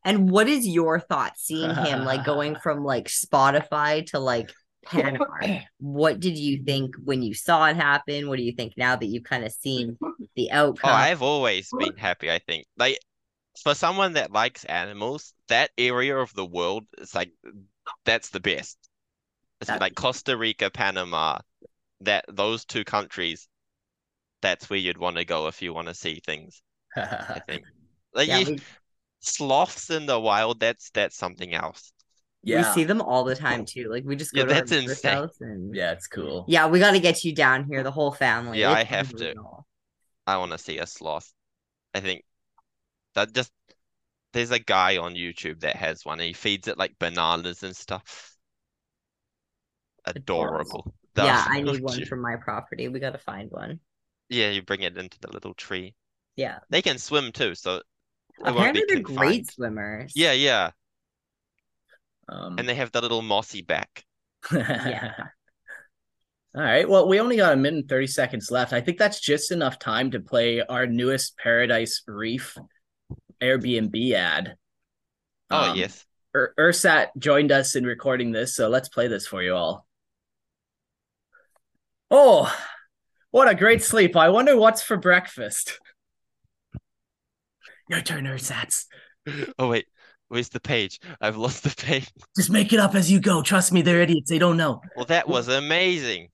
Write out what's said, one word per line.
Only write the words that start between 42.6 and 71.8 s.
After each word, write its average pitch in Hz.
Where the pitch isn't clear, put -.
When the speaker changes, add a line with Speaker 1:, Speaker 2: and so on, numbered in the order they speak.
Speaker 3:
that 107
just, 123
there's 120
a 123
guy 95
on 87
YouTube 85
that 80
has 80
one, 78
and 85
he 85
feeds 101
it, 90
like, -
bananas 85
and 92
stuff. -
Speaker 1:
Adorable. 85
Speaker 3:
Adorable. -
<laughs> -
Speaker 1:
Yeah, 113
Speaker 3:
That -
Speaker 1:
I 139
Speaker 3:
was 143
Speaker 1:
need 127
one 127
Speaker 3:
cute. -
Speaker 1:
for 135
my 120
property. 117
We 127
gotta 131
find 104
one. -
Speaker 3:
Yeah, 117
you 101
bring 98
it 90
into 92
the -
little 95
tree. 92
Speaker 1:
Yeah. 131
Speaker 3:
They 170
can 147
swim 135
too, 107
so 92
it -
won't 123
Speaker 1:
Apparently 285
Speaker 3:
be 392
Speaker 1:
they're 233
great 135
Speaker 3:
confined. 190
Speaker 1:
swimmers. 107
Speaker 3:
Yeah, 156
yeah. 127
Speaker 2:
Um, 90
Speaker 3:
And 120
they 123
have 127
the 117
little 117
mossy 107
back. -
Speaker 2:
<laughs> -
Speaker 1:
Yeah. 123
Speaker 2:
All 135
right. 139
Well, 185
we 190
only 240
got 190
a 135
minute 147
and 135
thirty 135
seconds 127
left. 123
I 120
think 175
that's 208
just 147
enough 156
time 120
to 117
play 117
our 123
newest 127
Paradise 117